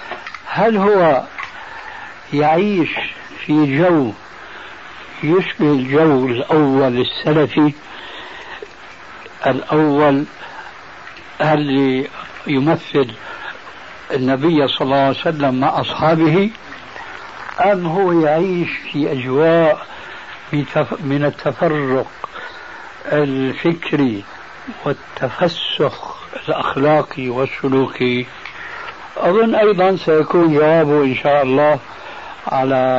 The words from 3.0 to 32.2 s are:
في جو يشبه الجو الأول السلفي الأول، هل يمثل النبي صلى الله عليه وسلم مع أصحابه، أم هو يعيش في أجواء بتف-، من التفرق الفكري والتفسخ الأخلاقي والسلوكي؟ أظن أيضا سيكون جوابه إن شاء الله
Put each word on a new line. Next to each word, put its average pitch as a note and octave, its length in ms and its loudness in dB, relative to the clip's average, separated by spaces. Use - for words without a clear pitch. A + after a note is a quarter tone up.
في D3 320 2
جو D#3 340 4
يشبه D#3+ 500 2
الجو C3+ 540 4
الأول C3+ 760 2
السلفي D3+ 720 2
الأول، D3 800 2
هل C#3 640 2
يمثل C#3+ 640 2
النبي C3+ 540 2
صلى - 160 -2
الله C3+ 120 2
عليه C3+ 240 2
وسلم C#3+ 400 0
مع D3 200 0
أصحابه، E3 720 2
أم F#3 260 2
هو F3+ 260 2
يعيش E3+ 420 2
في D#3 200 -2
أجواء D3+ 720 2
بتف-، D3 480 -2
من C#3+ 240 0
التفرق C#3 840 0
الفكري C#3 1120 0
والتفسخ - 1300 -4
الأخلاقي D3 800 0
والسلوكي؟ B2+ 960 0
أظن A3 380 2
أيضا F#3+ 420 4
سيكون D#3+ 580 4
جوابه D3+ 480 6
إن C3 140 2
شاء C#3+ 260 4
الله C#3 360 4